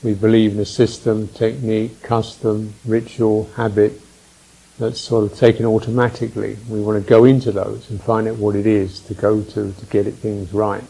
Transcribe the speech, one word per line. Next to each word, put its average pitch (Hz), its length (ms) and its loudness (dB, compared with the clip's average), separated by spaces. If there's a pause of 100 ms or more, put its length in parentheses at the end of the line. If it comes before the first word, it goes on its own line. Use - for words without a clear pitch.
We 113 100 0
believe 107 400 4
in 104 60 -4
a 104 60 -2
system, 110 640 -2
technique, 113 720 -4
custom, 110 720 -4 (100)
ritual, 110 720 0
habit 107 440 0 (800)
that's 117 240 -6
sort 107 280 0
of - 80 -18
taken 117 280 4
automatically. 113 920 -2 (120)
We 107 120 -4
want 104 220 -2
to 92 40 -10
go 117 180 8
into 127 260 4
those 101 380 -6
and 104 120 -8
find 110 260 0
out 110 100 -6
what 104 180 0
it 101 100 0
is 101 360 0
to - 120 -12
go 104 280 0
to, 101 320 -6
to - 140 -18
get 101 200 0
it, 98 60 -8
things 101 400 -8
right. 101 360 -2